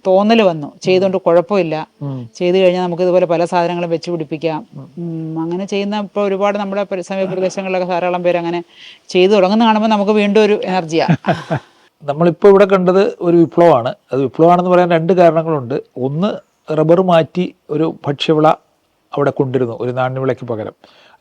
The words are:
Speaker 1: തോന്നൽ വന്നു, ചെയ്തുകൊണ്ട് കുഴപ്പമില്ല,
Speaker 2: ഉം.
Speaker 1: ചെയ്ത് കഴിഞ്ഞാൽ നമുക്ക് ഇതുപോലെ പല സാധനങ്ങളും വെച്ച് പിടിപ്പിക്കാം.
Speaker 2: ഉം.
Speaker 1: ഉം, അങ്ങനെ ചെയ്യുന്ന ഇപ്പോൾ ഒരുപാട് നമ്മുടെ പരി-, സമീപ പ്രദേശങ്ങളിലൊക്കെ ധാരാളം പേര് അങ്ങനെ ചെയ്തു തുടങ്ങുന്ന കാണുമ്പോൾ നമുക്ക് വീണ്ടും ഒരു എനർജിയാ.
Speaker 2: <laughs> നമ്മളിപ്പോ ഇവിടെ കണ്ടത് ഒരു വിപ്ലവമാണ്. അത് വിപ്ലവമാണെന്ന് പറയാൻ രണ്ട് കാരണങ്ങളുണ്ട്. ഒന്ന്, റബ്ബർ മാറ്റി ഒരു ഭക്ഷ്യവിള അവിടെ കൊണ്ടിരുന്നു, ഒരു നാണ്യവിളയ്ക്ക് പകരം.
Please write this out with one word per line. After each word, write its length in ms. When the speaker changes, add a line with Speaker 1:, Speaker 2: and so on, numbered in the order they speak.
Speaker 1:
തോന്നൽ 340
വന്നു, 300
ചെയ്തുകൊണ്ട് 360
കുഴപ്പമില്ല, 680
Speaker 2:
ഉം. 340
Speaker 1:
ചെയ്ത് 220
കഴിഞ്ഞാൽ 260
നമുക്ക് 200
ഇതുപോലെ 220
പല 200
സാധനങ്ങളും 440
വെച്ച് 220
പിടിപ്പിക്കാം. 640
Speaker 2:
ഉം. 120
Speaker 1:
ഉം, 400
അങ്ങനെ 220
ചെയ്യുന്ന 340
ഇപ്പോൾ 280
ഒരുപാട് 300
നമ്മുടെ 340
പരി-, 180
സമീപ 220
പ്രദേശങ്ങളിലൊക്കെ 600
ധാരാളം 300
പേര് 140
അങ്ങനെ 260
ചെയ്തു 260
തുടങ്ങുന്ന 320
കാണുമ്പോൾ 220
നമുക്ക് 240
വീണ്ടും 320
ഒരു 200
എനർജിയാ. 440
Speaker 2:
<laughs> 560
നമ്മളിപ്പോ 460
ഇവിടെ 160
കണ്ടത് 560
ഒരു 160
വിപ്ലവമാണ്. 580
അത് 80
വിപ്ലവമാണെന്ന് 500
പറയാൻ 200
രണ്ട് 220
കാരണങ്ങളുണ്ട്. 680
ഒന്ന്, 340
റബ്ബർ 220
മാറ്റി 540
ഒരു 260
ഭക്ഷ്യവിള 400
അവിടെ 140
കൊണ്ടിരുന്നു, 480
ഒരു 120
നാണ്യവിളയ്ക്ക് 540
പകരം. 280